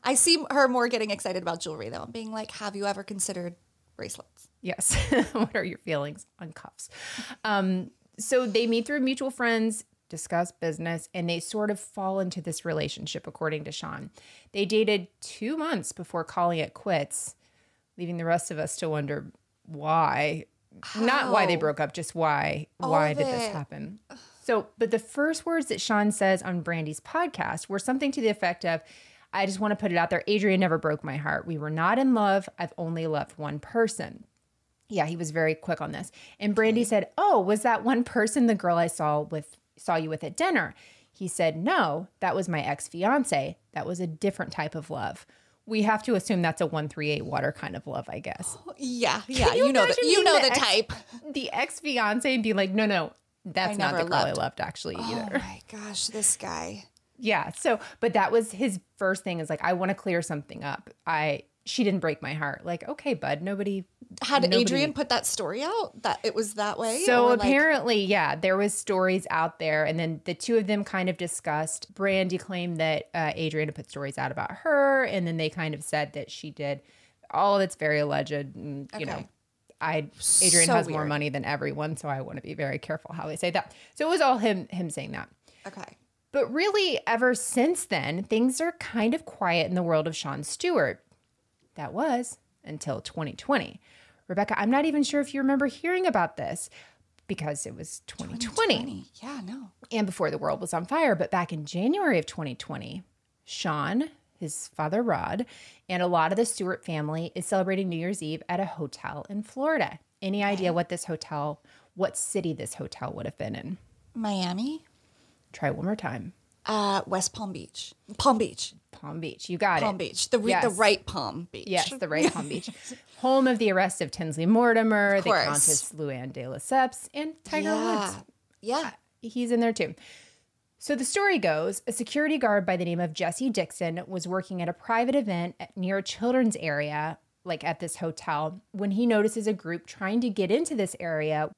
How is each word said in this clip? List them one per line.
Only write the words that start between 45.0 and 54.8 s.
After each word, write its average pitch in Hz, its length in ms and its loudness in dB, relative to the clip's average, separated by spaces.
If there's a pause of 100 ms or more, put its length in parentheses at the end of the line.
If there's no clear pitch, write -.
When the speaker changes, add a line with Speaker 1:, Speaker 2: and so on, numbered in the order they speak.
Speaker 2:
We 214 160 0
have 214 220 2
to 247 100 2
assume 185 300 2
that's 160 180 2
a 165 60 2
one 151 200 -2
three 151 220 -4
eight 147 160 0
water 143 260 0
kind - 240 -10
of - 120 -10
love, 139 220 -6
I - 100 -8
guess. - 480 -8
Speaker 1:
<gasps> - 100 -16
Yeah, 240 480 0
Speaker 2:
Can 262 100 -8
Speaker 1:
yeah, 453 200 4
Speaker 2:
you 508 120 6
Speaker 1:
you 277 60 4
know 508 80 6
the, - 60 8
Speaker 2:
imagine 494 220 4
Speaker 1:
you 359 80 8
Speaker 2:
being 403 80 6
Speaker 1:
know 330 100 8
Speaker 2:
the 277 60 8
Speaker 1:
the 262 100 4
Speaker 2:
ex-, 262 80 4
Speaker 1:
type. 220 340 2 (400)
Speaker 2:
the 262 180 -4
ex-fiance 247 800 0
and 233 120 2
being 214 120 2
like, 196 160 2
"No, 214 140 2
no, 185 280 0 (300)
that's 185 300 0
Speaker 1:
I 202 40 -2
Speaker 2:
not 196 160 2
Speaker 1:
never 170 100 2
Speaker 2:
the 170 80 -2
girl 147 80 4
I - 60 4
Speaker 1:
loved. - 120 -2
Speaker 2:
loved - 240 -4
actually - 380 -6